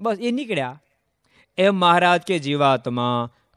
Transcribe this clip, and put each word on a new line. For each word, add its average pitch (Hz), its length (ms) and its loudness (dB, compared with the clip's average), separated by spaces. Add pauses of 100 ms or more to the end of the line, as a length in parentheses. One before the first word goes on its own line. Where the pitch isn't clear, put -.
બસ 208 200 -4
એ 240 100 -4
નીકળ્યા. 180 500 -6 (760)
એમ 196 180 2
મહારાજ 175 480 4
કે 180 160 -2
જીવાત્મા 123 920 -2 (260)